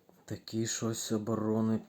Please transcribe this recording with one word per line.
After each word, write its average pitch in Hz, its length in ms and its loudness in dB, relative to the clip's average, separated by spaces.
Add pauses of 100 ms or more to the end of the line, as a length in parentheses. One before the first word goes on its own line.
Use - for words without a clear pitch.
(240)
Такі 110 420 -4
щось 113 460 -2
оборони... 110 760 2